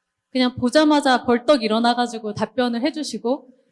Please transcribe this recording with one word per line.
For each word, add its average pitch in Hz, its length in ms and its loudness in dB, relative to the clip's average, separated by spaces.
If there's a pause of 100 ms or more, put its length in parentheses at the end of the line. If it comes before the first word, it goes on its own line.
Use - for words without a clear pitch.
(320)
그냥 254 240 0
보자마자 277 680 2
벌떡 240 380 2
일어나가지고 226 680 -2
답변을 233 480 -4
해주시고, 277 680 -4 (220)